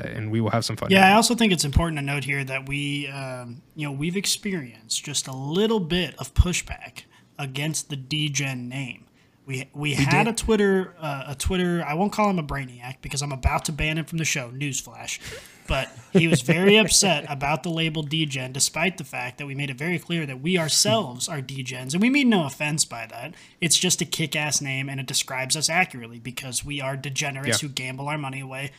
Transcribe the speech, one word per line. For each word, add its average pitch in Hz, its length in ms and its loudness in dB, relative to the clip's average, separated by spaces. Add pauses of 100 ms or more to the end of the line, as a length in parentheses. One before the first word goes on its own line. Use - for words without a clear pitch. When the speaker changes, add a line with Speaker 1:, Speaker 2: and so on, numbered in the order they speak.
Speaker 1:
and 107 260 -6
we 113 120 2
will 113 100 2
have 113 140 2
some 117 100 -4
fun - 160 -2
Speaker 2:
Yeah, 190 140 8
Speaker 1:
here. 196 80 8
Speaker 2:
I - 20 8
also 226 200 6
think 208 180 4
it's 151 120 2
important 160 340 2
to - 60 -2
note 139 200 -2
here 139 180 -2
that 135 240 -6
we, 143 400 -2
um, 131 540 -10 (140)
you 151 120 -6
know, 143 60 -6
we've 165 240 -2
experienced 135 880 -4
just 139 220 -4
a 135 80 -8
little 190 440 0
bit 170 400 -2
of - 140 -10
pushback - 680 0 (360)
against 143 500 -4
the 147 60 -6
D-Gen 135 720 -2
name. 131 360 -8 (400)
We, 131 280 -6
we 147 160 -2
Speaker 1:
We 139 60 0
Speaker 2:
had 175 300 4
Speaker 1:
did. 226 80 2
Speaker 2:
a - 20 -8
Twitter, 196 680 4
uh, 139 280 -6
a 143 60 -8
Twitter, 175 500 2
I 147 100 -2
won't 196 180 2
call 208 160 4
him 185 100 2
a 156 40 -2
Brainiac 131 580 -8
because 135 200 -4
I'm 143 120 -4
about 139 320 0
to 165 60 -2
ban 156 260 0
him 160 80 -2
from 165 140 -4
the 156 60 0
show, 123 260 -2
newsflash. 123 680 -6 (480)
But 135 220 0 (240)
he 165 140 8
was 160 140 6
very 190 340 6
Speaker 1:
<laughs> 220 80 8
Speaker 2:
upset 160 440 4
about 143 360 -2
the 180 60 -4
label 160 340 0
D-Gen, 139 500 -2
despite 160 440 0
the 175 60 -8
fact 131 360 -8
that 147 60 -10
we 139 100 -8
made 143 140 -2
it 127 80 -8
very 165 220 -2
clear 165 280 -4
that 131 140 -10
we 180 160 2
ourselves 160 680 2
are 147 140 -6
D-Gens, 131 520 -8
and 180 80 2
we 240 80 6
mean 269 200 6
no 185 160 6
offense 151 400 -2
by 117 220 -8
that. 120 260 -12 (260)
It's 160 180 2
just - 240 2
a 170 40 -2
kick-ass 151 560 -2
name, 135 260 -4
and 135 120 -6
it 131 80 -8
describes 131 500 -2
us 147 120 0
accurately 127 500 -2
because 123 440 -6
we 143 160 -6
are 135 160 -4
degenerates 135 640 -2
Speaker 1:
Yeah. 151 80 -6
Speaker 2:
who 127 40 -12
gamble 131 340 -6
our 151 100 -2
money 135 220 -6
away 135 400 -8